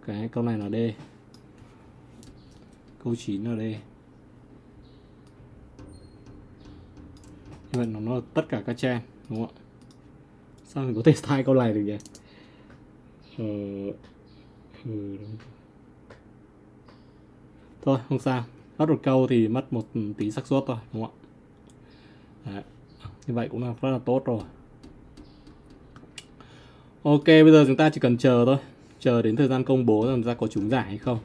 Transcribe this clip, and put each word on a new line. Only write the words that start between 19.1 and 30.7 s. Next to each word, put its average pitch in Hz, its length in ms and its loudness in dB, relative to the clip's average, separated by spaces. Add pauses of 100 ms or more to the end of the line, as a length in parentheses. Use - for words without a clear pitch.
thì 113 200 2
mất 127 260 -4
một 113 140 -4 (300)
tí 107 140 -4
xác - 160 -10
suất 135 200 0
thôi, 127 100 -4 (160)
đúng 110 100 -6
không 110 100 -12 (1300)
ạ? - 80 -12
Đấy. 98 100 -12 (640)
Như 120 60 -6
vậy 117 180 -4
cũng 120 120 -6
là 123 180 -6
rất 135 80 -2
là 131 100 -2
tốt 127 260 0
rồi. 117 160 -4 (2500)
Ok, 147 220 4
bây 160 260 10
giờ 156 160 10
chúng 131 100 2
ta 156 120 4
chỉ 151 100 -6
cần 120 180 2
chờ 120 280 4
thôi. 131 120 4 (420)
Chờ 120 220 2
đến 110 140 0
thời 139 120 2
gian 127 160 0
công 131 220 2
bố 110 220 2
rằng 131 80 0
chúng 117 80 -2
ta 120 100 -2
có 120 140 -4
trúng 104 220 -4
giải 123 140 0